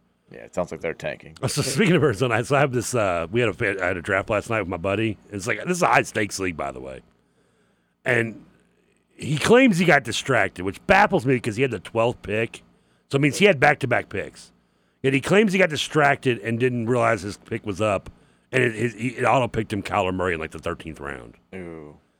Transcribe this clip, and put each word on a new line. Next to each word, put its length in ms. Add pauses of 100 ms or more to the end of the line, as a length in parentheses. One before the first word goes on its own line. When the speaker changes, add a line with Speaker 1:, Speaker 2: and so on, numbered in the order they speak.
(320)
Speaker 1:
Yeah, 80
it 160
sounds 160
like 80
they're 140
tanking. 420 (120)
Speaker 2:
So 140
speaking 340
of 80
Arizona, 320
I, 80
so 120
I 40
have 120
this, 240
uh, 360
we 100
had 80
a 40
fa-, 300
I 40
had 100
a 40
draft 280
last 200
night 120
with 80
my 80
buddy. 400 (120)
It's 160
like, 140
this 180
is 60
a 40
high 160
stakes 360
league, 160
by 160
the 80
way. 220 (1040)
And 400 (720)
he 220
claims 400
he 80
got 180
distracted, 600
which 240
baffles 380
me 140
'cause 180
he 40
had 100
the 80
twelfth 420
pick. 420 (460)
So 80
it 40
means 160
he 80
had 140
back-to-back 480
picks. 460 (500)
Yet 100
he 60
claims 320
he 80
got 100
distracted 720
and 200
didn't 280
realize 360
his 140
pick 280
was 160
up. 280 (440)
And 100
it, 120
it, 200 (240)
it 60
auto-picked 480
him 100
Kyler 300
Murray 200
in, 60
like, 120
the 80
thirteenth 400
round. 360 (180)
Speaker 1:
Ooh. 440 (220)